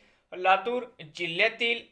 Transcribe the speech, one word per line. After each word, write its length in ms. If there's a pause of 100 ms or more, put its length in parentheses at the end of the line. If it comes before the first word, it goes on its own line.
(320)
लातूर 520 (320)
जिल्ह्यातील 760